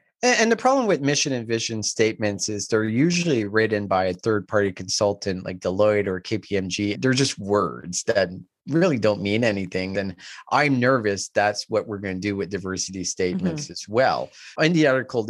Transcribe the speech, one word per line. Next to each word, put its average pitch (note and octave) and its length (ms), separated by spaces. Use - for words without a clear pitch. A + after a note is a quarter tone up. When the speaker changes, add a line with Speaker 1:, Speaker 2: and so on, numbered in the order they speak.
Speaker 1:
And, B3 200
and A3+ 100
the A#3 40
problem C4 300
with F3 160
mission C#3 320
and A#2 140
vision A2+ 340
statements G#2+ 680
is G#2 180
they're A2 160
usually C#3 640
written G#2 420
by F#2+ 180
a F#2 80
third-party G2+ 600
consultant F#2+ 680
like F#2 160
Deloitte G#2 480
or F#2 120
K G#2+ 180
P G2+ 180
M F#2+ 140
G. G2+ 260
They're C3 180
just C3+ 260
words F2+ 640
that G2 260
really E3 320
don't G#2 220
mean G#2 220
anything. F#2+ 540
And G2 180
I'm C3+ 280
nervous A#2 500
that's G#2 400
what G2+ 180
we're G#2 100
gonna G2 220
do G2 160
with G2 160
diversity F#2 540
statements F#2+ 600
Speaker 2:
Mm-hmm. E2+ 80
Speaker 1:
as - 160
well. G#2 400
In D#3+ 120
the D#3 140
article, B2+ 420